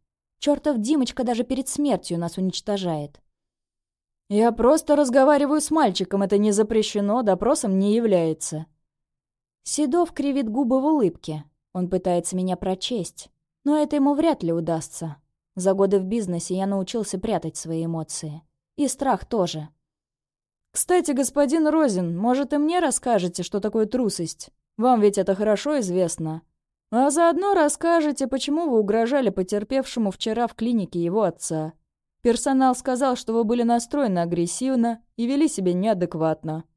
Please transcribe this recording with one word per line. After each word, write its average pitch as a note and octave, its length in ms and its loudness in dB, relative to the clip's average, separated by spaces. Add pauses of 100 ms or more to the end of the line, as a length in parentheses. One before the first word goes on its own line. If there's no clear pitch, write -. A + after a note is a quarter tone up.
(400)
Чертов C#4+ 400 0
Димочка B3+ 440 0
даже A3+ 220 0
перед C4 240 -6
смертью G#3 500 -2
нас E3+ 180 -6
уничтожает. F3+ 840 -4 (1040)
«Я A3 240 4
просто D4+ 460 4
разговариваю C#4+ 640 4
с - 100 -4
мальчиком, G3+ 500 0
это G3 160 2
не G#3 140 4
запрещено, G#3+ 680 0
допросом G3+ 580 2
не G#3 160 2
является». E3 680 0 (1000)
Седов D#4 480 0
кривит C4+ 380 -2
губы C4 320 0
в C4+ 40 0
улыбке. F3 600 0 (260)
Он F3+ 180 -4
пытается F3+ 460 -2
меня F#3 220 -2
прочесть. F#3 720 -6 (380)
Но D4 100 2
это D4+ 200 0
ему C#4+ 160 4
вряд D#4 300 0
ли E3 100 0
удастся. D#3+ 640 -4 (380)
За F#3+ 180 2
годы G3 260 4
в F#3 60 -6
бизнесе F#3 500 -4
я F#3+ 100 -2
научился G3 540 -4
прятать E3+ 380 -4
свои E3 260 -6
эмоции. D#3+ 580 -8 (360)
И D4 100 0
страх C4 380 -2
тоже. E3 420 -2 (1040)
«Кстати, F4 400 0
господин C#4+ 560 0
Розин, G3 500 0
может, B3+ 360 0
и D4 60 0
мне D#4+ 200 0
расскажете, G3+ 640 0
что G3+ 160 -4
такое G#3+ 260 0
трусость? G#3+ 640 -4 (260)
Вам A#3+ 240 4
ведь G3+ 160 4
это F#3+ 180 2
хорошо G#3+ 460 0
известно. E3+ 600 -2 (480)
А B3+ 180 4
заодно E4+ 460 2
расскажете, D4+ 720 2
почему D4 420 -2
вы A3+ 100 4
угрожали A3+ 520 2
потерпевшему G#3 800 -2
вчера A3+ 360 -4
в - 60 -8
клинике G#3 500 -2
его F#3+ 200 0
отца. E3 500 -4 (480)
Персонал C4 520 2
сказал, B3+ 440 -2
что - 160 -6
вы A#3 100 2
были A#3+ 200 0
настроены A#3 560 0
агрессивно A3+ 840 -2 (140)
и A#3 100 -2
вели C#4+ 220 2
себя F#3 240 -2
неадекватно. E3 920 -2 (140)